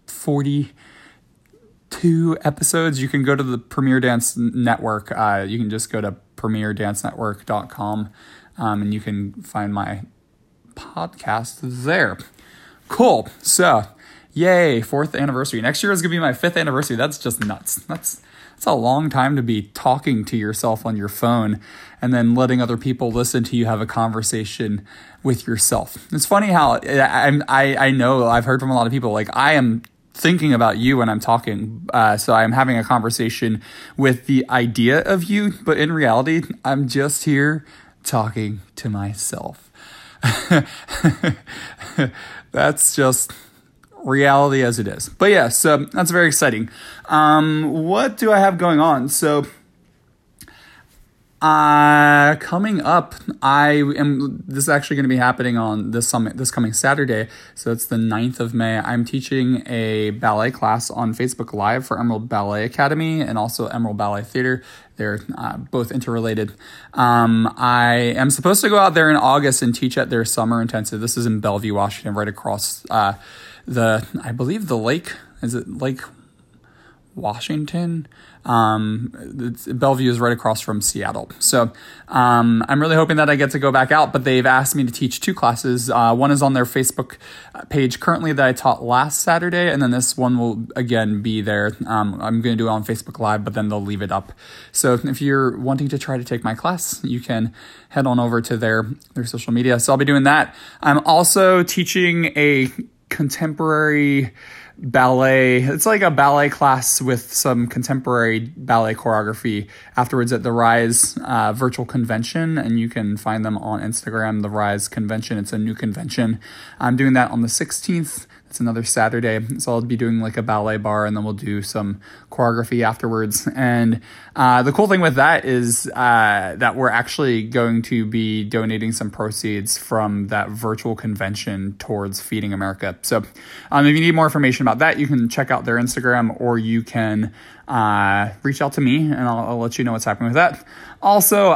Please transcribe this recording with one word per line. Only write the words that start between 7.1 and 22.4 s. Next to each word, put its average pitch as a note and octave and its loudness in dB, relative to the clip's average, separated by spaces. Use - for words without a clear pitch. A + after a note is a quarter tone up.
dot G#2 -4
com, G#2 -6
um, G#2 -4
and G#2 -2
you G#2+ -6
can G2+ -6
find G#2 -6
my G2+ -6
podcast - -8
there. B2+ -2
Cool. F#3+ 4
So, C#3 2
yay, E3 4
fourth D3 -4
anniversary. C3 -4
Next C#3 -2
year G3+ 0
is F3 0
gonna F3 -2
be E3+ -2
my D#3+ 0
fifth F3 -2
anniversary. C#3+ -2
That's C#3+ -2
just - -6
nuts. - -6
That's, - -10
that's - -10
a D3+ 2
long C3+ 0
time C#3 0
to C3 0
be A2 -2
talking C3 0
to A#2 -4
yourself A2 -2
on A2+ -4
your G2+ -6
phone A2+ 0
and B2 0
then A#2+ 4
letting B2+ 2